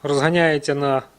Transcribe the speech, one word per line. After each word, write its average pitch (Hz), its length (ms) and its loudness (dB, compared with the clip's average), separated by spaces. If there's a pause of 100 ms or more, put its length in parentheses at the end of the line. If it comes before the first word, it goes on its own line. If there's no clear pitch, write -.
розганяється 151 720 0
на 139 280 0 (160)